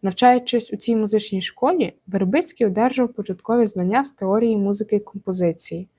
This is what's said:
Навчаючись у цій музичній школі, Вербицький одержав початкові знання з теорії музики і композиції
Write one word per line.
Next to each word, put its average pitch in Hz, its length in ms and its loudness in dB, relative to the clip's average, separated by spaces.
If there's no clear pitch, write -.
Навчаючись 247 680 2
у 208 40 -8
цій 226 200 0
музичній 208 440 0
школі, 294 520 -2
Вербицький 202 600 0
одержав 240 420 0
початкові 226 580 -2
знання 202 380 0
з 277 60 -8
теорії 214 460 0
музики 202 400 0
і 202 40 2
композиції 185 880 -4